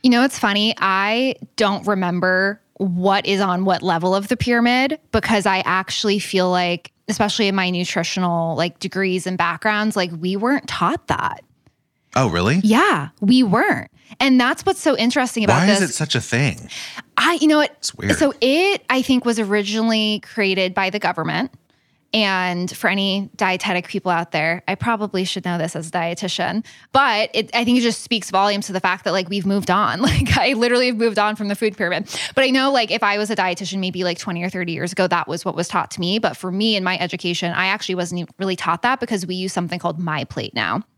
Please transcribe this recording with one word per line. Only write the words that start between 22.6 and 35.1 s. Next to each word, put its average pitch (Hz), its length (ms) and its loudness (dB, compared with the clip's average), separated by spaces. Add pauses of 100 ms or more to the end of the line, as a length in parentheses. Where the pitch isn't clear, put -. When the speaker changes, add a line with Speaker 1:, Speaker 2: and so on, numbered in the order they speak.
Speaker 1:
for - 140 -2
any 196 480 -2
dietetic 185 520 -2
people 190 220 -4
out 170 200 0
there, 165 380 -2
I 190 60 -2
probably 202 500 -2
should 185 200 -6
know 175 140 -2
this 160 180 -4
as 165 120 -8
a - 20 -14
dietitian, 180 720 -4 (280)
but 240 420 2
it, 220 180 -2
I 233 120 0
think 247 140 4
it 233 40 2
just 233 200 -2
speaks 220 280 -4
volumes 202 380 2
to 202 40 -8
the 180 80 -2
fact 185 240 -2
that, 196 80 -2
like, 185 160 -2
we've 196 160 -4
moved 196 260 0
on. 185 300 2
<laughs> 269 60 2
Like, - 320 2
I 233 140 2
literally 240 340 2
have 247 100 0
moved 220 220 0
on 208 180 2
from 202 120 -4
the 202 80 -2
food 214 200 -2
pyramid. 180 320 -2 (280)
But 269 80 4
I 262 60 2
know, 269 200 4
like, 240 220 2
if 190 100 0
I 202 160 2
was 208 120 -2
a 220 60 -2
dietitian, 185 440 -2
maybe, 180 240 -4
like, 175 140 -2
twenty 170 260 -6
or 185 40 -4
thirty 175 240 -6
years 160 200 -6
ago, 185 160 0
that 175 180 0